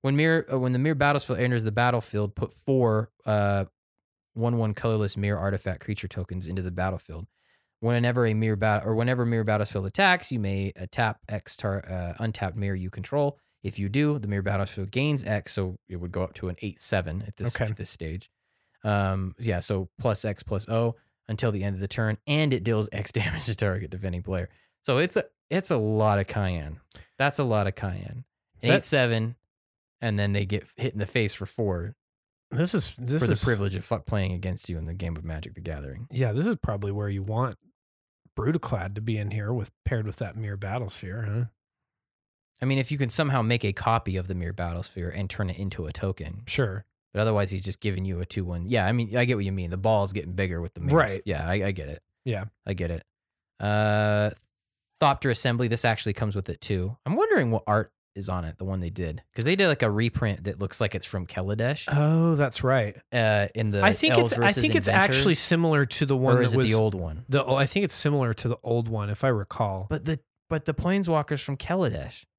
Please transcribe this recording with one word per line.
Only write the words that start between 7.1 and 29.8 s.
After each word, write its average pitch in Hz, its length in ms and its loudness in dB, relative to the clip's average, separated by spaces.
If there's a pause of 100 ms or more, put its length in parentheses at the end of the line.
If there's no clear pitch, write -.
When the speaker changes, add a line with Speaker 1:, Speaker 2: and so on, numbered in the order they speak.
Speaker 1:
Whenever 120 460 2
a 110 80 2
Mere 110 220 2
Bat-, 107 280 2
or 110 100 0
whenever 123 320 2
Mere 113 180 2
Battlefield 104 420 0
attacks, 180 440 2
you 123 80 -2
may, 98 420 -2
uh, 92 100 -8
tap 110 280 0 (100)
X - 280 -8
tar-, 98 320 -4
uh, 90 340 -6
untapped 107 340 -4
Mere 98 200 -2
you 92 140 -6
control. 143 480 -2 (260)
If 98 140 -6
you 98 100 -2
do, 147 300 2
the 107 100 -6
Mere 101 140 0
Battlefield 98 480 -2
gains 139 340 0
X, 104 280 -2
so 92 240 -2 (120)
it 92 80 -10
would 87 160 -8
go 87 120 -2
up - 100 -8
to 92 140 -6
an 90 140 -6
eight 101 180 -8
seven 90 460 -2
at 104 100 -14
this, 120 180 -2
Speaker 2:
Okay. 110 160 -2
Speaker 1:
at 104 60 -6
this - 140 -6
stage. 82 380 -8 (560)
Um, 95 540 0
yeah, 101 220 0
so 95 280 -2 (120)
plus 110 240 0
X 104 180 -4
plus 101 260 -4
O 113 280 0 (320)
until 113 240 0
the 98 100 -2
end 101 120 -2
of 92 60 -6
the 98 80 -4
turn, 110 380 -2
and 147 260 2
it 113 120 -2
deals 110 280 2
X 101 200 -6
<laughs> - 0 -
damage 82 340 -2
to 113 80 -2
target 98 360 -2
defending 92 320 -6
player. 92 260 -4 (360)
So - 140 2
it's 175 180 0
a, - 80 2 (260)
it's 190 200 0
a 151 60 2
lot 107 420 4
of 98 80 0
cayenne. 87 540 -2 (380)
That's 139 200 2
a 143 60 2
lot 107 240 2
of 95 80 -2
cayenne. 98 480 -8 (380)
Speaker 2:
That 147 160 4
Speaker 1:
Eight - 60 0
seven, 117 500 2 (680)